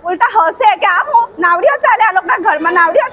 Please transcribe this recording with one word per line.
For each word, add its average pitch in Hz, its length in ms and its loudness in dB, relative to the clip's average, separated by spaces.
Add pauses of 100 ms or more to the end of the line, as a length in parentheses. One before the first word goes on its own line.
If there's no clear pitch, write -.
ઉલટા 370 280 -2
હસે 427 460 0
કે - 60 -2
આ 698 180 0
હું 762 260 0 (100)
નાવડીઓ 359 380 2
ચાલે 508 260 2
આ 440 80 2
લોકોના 359 260 -2
ઘરમાં, 330 360 -2
નાવડીઓ 359 400 0